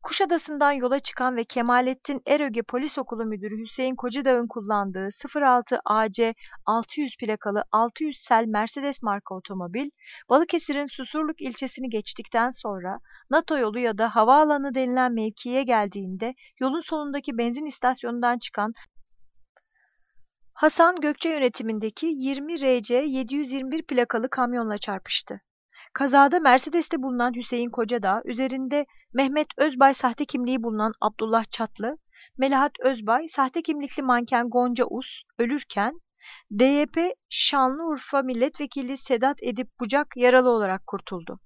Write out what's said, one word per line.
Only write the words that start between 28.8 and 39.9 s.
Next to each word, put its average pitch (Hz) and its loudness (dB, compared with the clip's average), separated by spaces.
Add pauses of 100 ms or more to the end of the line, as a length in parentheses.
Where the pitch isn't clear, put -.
Mehmet 277 2 (100)
Özbay 269 6
sahte 254 -2
kimliği 247 -2
bulunan 220 -2
Abdullah 220 0
Çatlı, 226 -6 (400)
Melahat 277 2
Özbay, 254 0
sahte 277 0
kimlikli 294 -4
manken 240 2
Gonca 247 2
Us 247 -6 (320)
ölürken, 240 -2 (500)
D 208 4
Y 285 4
P 339 -2 (140)
Şanlıurfa 277 0
Milletvekili 262 -4
Sedat 262 0
Edip 240 -4 (120)
Bucak 247 0 (100)